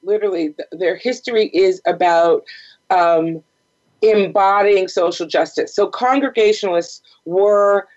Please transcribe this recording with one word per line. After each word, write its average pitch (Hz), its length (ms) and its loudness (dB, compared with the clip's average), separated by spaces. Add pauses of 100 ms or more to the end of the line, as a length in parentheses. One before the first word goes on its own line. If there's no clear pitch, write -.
literally, 190 460 -2
th-, 156 220 -14
their 175 240 -2
history 214 520 -4
is 185 400 0
about, 170 580 2 (460)
um, 165 500 0 (600)
embodying 202 840 2
social 175 380 -4
justice. 156 480 -4
So 202 140 0
Congregationalists 214 1160 -2 (240)
were 202 720 2